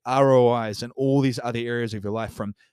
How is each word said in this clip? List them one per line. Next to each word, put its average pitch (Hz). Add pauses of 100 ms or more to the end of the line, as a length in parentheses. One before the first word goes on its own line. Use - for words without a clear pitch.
R 135
O 120
Is 107
in 120
all 135
these 131
other 120
areas 120
of 104
your 104
life, 110
from 104 (180)